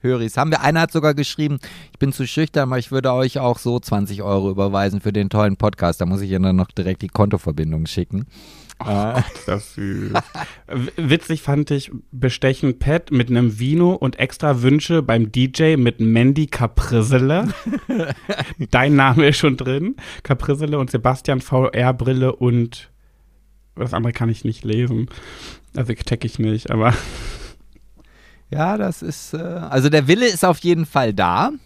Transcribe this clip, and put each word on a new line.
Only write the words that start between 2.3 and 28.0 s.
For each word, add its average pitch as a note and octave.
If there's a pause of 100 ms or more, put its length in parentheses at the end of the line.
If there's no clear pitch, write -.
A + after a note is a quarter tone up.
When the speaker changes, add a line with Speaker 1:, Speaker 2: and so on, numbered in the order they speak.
Speaker 1:
aber B2+
ich A#2
würde C3
euch C3
auch B2
so A#2+
zwanzig G2+
Euro G2
überweisen G2
für G2+
den G2+
tollen G#2
Podcast.“ F#2
Da F2+
muss F#2+
ich F#2+
ihr F#2+
dann F#2+
noch F#2
direkt F#2
die F2+
Kontoverbindung D#2+
schicken. F#2+ (560)
Speaker 2:
Oh -
Speaker 1:
Äh. G#2
Speaker 2:
Gott, B2+ (120)
ist -
das G2+
süß. G2+ (540)
W-, B2+
witzig E3
fand C#3+
ich, C#3 (220)
bestechen C3
Pet D#3
mit B2
einem A#2
Vino E3
und C3+
extra C#3
Wünsche D3
beim A#2
D B2+
J D#3+
mit A#2+
Mandy B2
Caprisele. B2+ (580)
Speaker 1:
<laughs> -
Speaker 2:
Dein C#3
Name C#3
ist D3
schon C#3
drin. C#3+ (260)
Caprisele D3
und B2+
Sebastian B2+
V-R-Brille B2+
und A#2+ (840)
das B2
andere A2+
kann A#2
ich A2+
nicht A2
lesen. A#2 (680)
Also B2
check -
ich -
nicht, A2
aber A2 (1600)